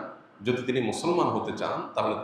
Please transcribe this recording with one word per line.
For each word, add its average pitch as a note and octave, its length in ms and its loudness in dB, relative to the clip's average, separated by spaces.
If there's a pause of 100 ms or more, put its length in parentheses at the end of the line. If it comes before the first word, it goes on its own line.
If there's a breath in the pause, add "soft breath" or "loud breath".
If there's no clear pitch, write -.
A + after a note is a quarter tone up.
(440)
যদি B2 180 2
তিনি B2 200 2
মুসলমান D3+ 460 2
হতে G#2+ 300 0
চান, - 380 -2
তাহলে G#2+ 280 2